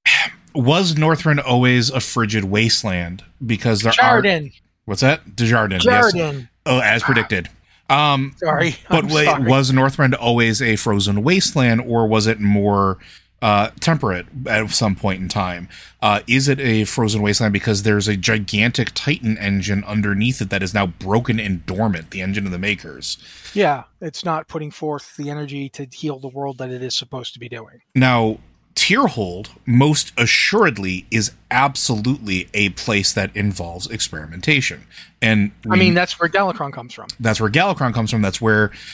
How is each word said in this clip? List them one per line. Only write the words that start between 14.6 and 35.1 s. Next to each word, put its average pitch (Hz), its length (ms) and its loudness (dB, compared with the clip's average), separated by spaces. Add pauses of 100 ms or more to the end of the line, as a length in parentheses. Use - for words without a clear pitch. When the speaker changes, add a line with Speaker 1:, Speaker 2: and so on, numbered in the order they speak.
Speaker 1:
some 101 260 0
point 95 260 -4
in 92 60 -6
time? 90 400 -6 (340)
Uh, 104 240 2
is 135 220 2
it 139 120 0
a 110 240 2
frozen 107 380 0
wasteland 104 300 0
because 101 320 0
there's 104 240 2
a 104 80 0
gigantic 107 800 0
Titan 117 440 -2
engine 98 460 -2
underneath 104 580 -2
it 92 80 -6
that 98 120 -2
is 92 120 -4
now 101 120 2
broken 107 540 -2
and 95 240 -4
dormant, 92 460 -4
the 95 100 -10
engine 98 260 -4
of 95 60 -6
the 87 60 -8
Makers? 90 580 -6 (380)
Speaker 2:
Yeah, 147 300 0 (160)
it's 165 240 -10
not 160 240 -4
putting 156 220 -8
forth 147 460 -10
the 143 140 -8
energy 143 400 -8
to 139 200 -14
heal 139 280 -8
the 135 100 -14
world 135 300 -10
that 127 120 -10
it 127 120 -10
is 127 160 -6
supposed 123 360 -10
to 120 60 -20
be 120 80 -14
doing. 113 320 -18 (140)
Speaker 1:
Now, 120 440 4 (360)
Tierhold, 107 760 0 (180)
most 139 500 4
assuredly, 110 920 0
is 110 220 -2 (180)
absolutely 123 1040 -2
a 104 160 2
place 101 420 -2
that 98 220 -2
involves 95 540 -6
experimentation. 101 960 -4 (340)